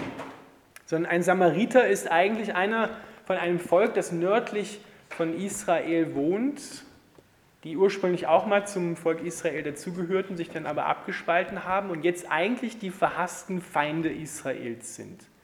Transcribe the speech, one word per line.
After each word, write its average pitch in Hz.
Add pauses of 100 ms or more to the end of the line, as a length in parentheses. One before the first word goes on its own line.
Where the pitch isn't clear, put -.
(840)
sondern 160
ein 175
Samariter 185
ist 196
eigentlich 196
einer 208 (340)
von 185
einem 175
Volk, 202
das 180
nördlich 202 (280)
von 165
Israel 165
wohnt, 190 (800)
die 160
ursprünglich 190
auch 175
mal 202
zum 170
Volk 165
Israel 160
dazugehörten, 180
sich 170
dann 156
aber 147
abgespalten 175
haben 190
und 156
jetzt 175
eigentlich 220
die 190
verhassten 180
Feinde 160
Israels 127
sind. 101 (200)